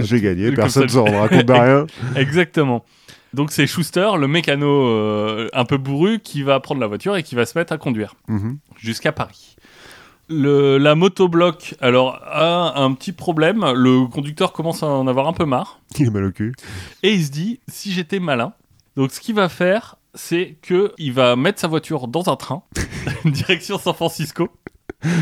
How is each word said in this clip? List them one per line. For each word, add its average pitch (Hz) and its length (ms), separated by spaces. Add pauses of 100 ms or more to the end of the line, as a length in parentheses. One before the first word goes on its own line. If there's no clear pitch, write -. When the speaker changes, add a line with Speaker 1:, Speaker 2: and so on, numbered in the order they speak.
Speaker 1:
J'ai 113 180
gagné, 98 280
Speaker 2:
comme 139 80
Speaker 1:
personne 127 340
Speaker 2:
ça, 131 120
Speaker 1:
ne 110 60
se 104 40
rendra 104 180
compte 170 160
de 127 80
rien. 131 340 (140)
Speaker 2:
<laughs> 127 160
Exactement. 143 680 (500)
Donc 151 180
c'est 143 140
Schuster, 180 440 (100)
le 139 80
mécano, 147 400 (220)
euh, 107 640
un 127 100
peu 139 140
bourru, 147 420
qui 143 240
va 135 160
prendre 135 220
la 110 60
voiture 104 280
et 170 80
qui - 120
va 117 100
se - 120
mettre 170 140
à 160 60
conduire 110 380 (120)
Speaker 1:
Mhm. 110 300 (180)
Speaker 2:
jusqu'à 113 380
Paris. - 420 (720)
Le, 139 500
la 147 180
Motobloc, 175 840
alors, 127 460
a 156 560
un 135 140
petit - 180
problème. 175 520 (100)
Le 127 320
conducteur 151 440
commence 160 320
à 156 40
en 135 200
avoir 131 220
un 175 40
peu 185 120
marre. 143 340 (200)
Speaker 1:
Il 139 80
est - 20
mal 101 160
au 95 80
cul. 110 200 (480)
Speaker 2:
Et 202 120
il 180 120
se 135 60
dit, « 185 380
Si - 240
j'étais 185 260
malin. » 135 320 (460)
Donc 135 140
ce - 100
qu'il 226 140
va 196 120
faire, 185 480 (200)
c'est 170 480
que 185 340
il 139 160
va 123 240
mettre 165 240
sa 175 60
voiture 156 400
dans 165 220
un 139 60
train, 139 280 (320)
<laughs> - 300
direction 175 520
San 175 160
Francisco. 165 560 (720)